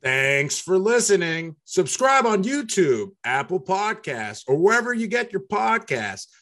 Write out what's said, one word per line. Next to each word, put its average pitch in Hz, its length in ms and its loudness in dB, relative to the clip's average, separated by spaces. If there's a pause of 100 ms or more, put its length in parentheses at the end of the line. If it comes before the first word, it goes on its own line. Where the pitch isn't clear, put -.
Thanks 139 560 0
for 185 200 0
listening. 180 760 0 (100)
Subscribe 262 600 2
on 208 180 2
YouTube, 185 680 0 (120)
Apple 139 360 -2
Podcasts, 190 880 -4
or 131 100 2
wherever 226 360 4
you 226 140 -2
get 233 240 -2
your 196 120 -6
podcasts. 208 840 -2 (140)